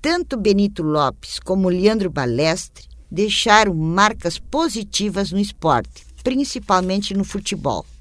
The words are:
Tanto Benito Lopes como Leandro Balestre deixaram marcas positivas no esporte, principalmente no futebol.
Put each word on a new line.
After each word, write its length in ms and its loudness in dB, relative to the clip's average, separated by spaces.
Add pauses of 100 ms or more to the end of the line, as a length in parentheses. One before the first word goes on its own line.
Tanto 360 -2
Benito 460 2
Lopes 540 -2
como 300 0
Leandro 420 2
Balestre 760 -2 (260)
deixaram 640 4
marcas 680 0
positivas 920 -2
no 60 0
esporte, 680 -2 (180)
principalmente 880 0
no 120 0
futebol. 600 -4 (160)